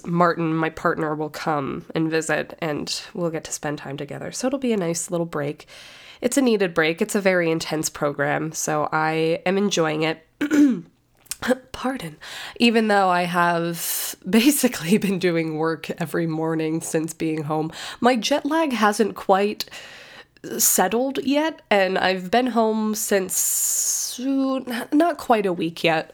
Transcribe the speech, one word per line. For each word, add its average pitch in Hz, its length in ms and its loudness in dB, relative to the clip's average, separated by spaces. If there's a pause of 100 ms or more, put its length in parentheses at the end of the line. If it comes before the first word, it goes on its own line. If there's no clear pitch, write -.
Martin, 170 500 2
my 160 140 0
partner, 160 440 -2
will 151 160 -4
come 147 640 -4
and 160 160 0
visit, 156 500 -2
and 156 420 -4 (120)
we'll 170 160 -2
get 160 160 -6
to - 60 -14
spend 147 260 -6
time 139 200 -10
together. 143 340 -10
So 247 160 -6
it'll 269 120 -2
be 247 140 0
a 214 40 0
nice 170 340 -4
little 170 160 -2
break. 151 400 -6 (520)
It's - 180 0
a 285 40 6
needed 202 320 2
break. 165 280 0
It's 214 140 -2
a 202 60 2
very 180 300 4
intense 160 380 -2
program, 147 640 -2
so 151 400 -2
I 160 540 0
am 196 140 2
enjoying 160 420 0
it. 160 240 -2 (140)
<clears throat> 285 460 4 (880)
Pardon. 233 460 -8 (420)
Even 226 280 4
though 202 220 4
I 180 140 4
have 170 1000 0
<laughs> - 60 -10
basically 220 720 4
been 196 220 0
doing 165 380 0
work 160 340 -2 (100)
every 170 240 -2
morning 160 560 -2
since 165 320 -2
being 156 300 -4
home, 156 280 -2 (280)
my 247 160 4
jet 269 280 0
lag 302 300 0
hasn't 208 420 2
quite 202 500 0 (920)
settled 233 600 2
yet, 302 500 0
and 190 300 2
I've 185 320 0
been 254 160 4
home 220 480 2
since, - 1200 -2
uh, 269 360 0
n-, 254 360 -6
not 302 280 4
quite 214 260 2
a 185 80 0
week 165 300 -4
yet, 160 300 2